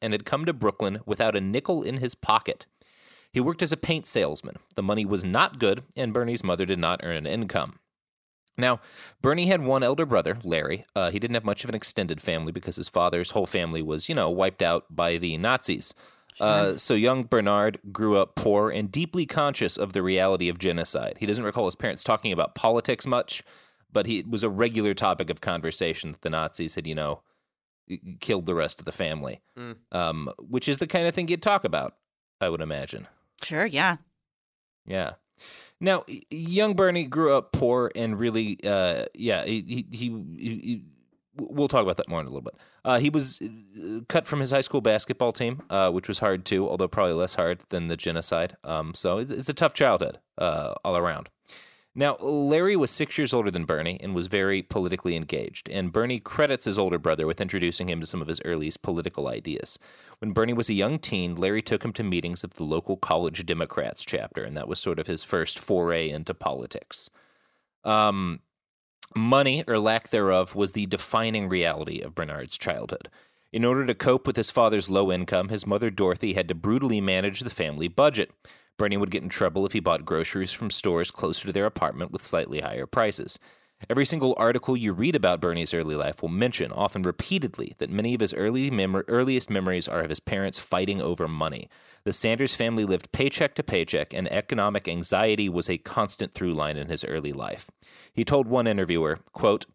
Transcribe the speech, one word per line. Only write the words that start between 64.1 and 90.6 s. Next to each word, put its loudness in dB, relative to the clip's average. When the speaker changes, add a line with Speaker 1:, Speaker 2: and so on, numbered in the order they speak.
Speaker 1:
and -10
that -8
was -2
sort 0
of -4
his -4
first 0
foray 0
into -6
politics. -6
Um, 2
money, 4
or 2
lack 2
thereof, 2
was 0
the -2
defining -2
reality 0
of -12
Bernard's -6
childhood. -6
In 0
order 2
to 0
cope 2
with 0
his 2
father's 4
low 4
income, 0
his -2
mother 0
Dorothy 0
had 0
to -2
brutally 0
manage 0
the -6
family -4
budget. 2
Bernie 0
would 0
get -4
in -8
trouble 2
if 0
he 0
bought 2
groceries -2
from -6
stores 2
closer -4
to -6
their 2
apartment -2
with -6
slightly 0
higher -6
prices. 0
Every 2
single 4
article 2
you 0
read 0
about 4
Bernie's 0
early 0
life -2
will -4
mention, 0
often -2
repeatedly, -4
that -4
many 0
of -2
his 2
early 0
mem-, 2
earliest 4
memories 0
are 0
of -2
his -2
parents -2
fighting 0